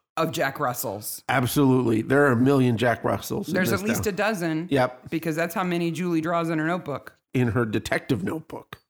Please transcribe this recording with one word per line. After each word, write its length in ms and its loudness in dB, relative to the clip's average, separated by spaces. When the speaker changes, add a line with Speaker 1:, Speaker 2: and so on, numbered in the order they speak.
Speaker 1:
of 160 -2
Jack 280 -4
Russells. 680 -6
Speaker 2:
Absolutely. 760 4
There 240 4
are 60 6
a 60 4
million 400 4
Jack 260 0
Russells 460 -4
in 40 -4
Speaker 1:
There's 180 0
Speaker 2:
this 100 0
Speaker 1:
at 60 -4
least 180 -2
Speaker 2:
town. 80 -2
Speaker 1:
a 20 -8
dozen. 560 -2
Speaker 2:
Yep. 380 0
Speaker 1:
Because 260 -4
that's 180 -4
how 120 -2
many 260 0
Julie 300 0
draws 280 -2
in 80 -2
her 80 0
notebook. 520 -6
Speaker 2:
In 160 2
her 160 2
detective 580 -4
notebook. 540 -10